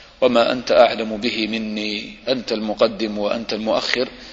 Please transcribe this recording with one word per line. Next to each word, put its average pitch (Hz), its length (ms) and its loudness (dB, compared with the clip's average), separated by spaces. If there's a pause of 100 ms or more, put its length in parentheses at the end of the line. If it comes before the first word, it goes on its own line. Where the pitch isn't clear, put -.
(220)
وما 120 300 4
أنت 127 200 -4
أعلم 113 460 4
به 110 300 -2
مني، 107 680 -6 (120)
أنت 123 240 -2
المقدم 107 680 0
وأنت 104 360 -2
المؤخر، 113 560 -2 (240)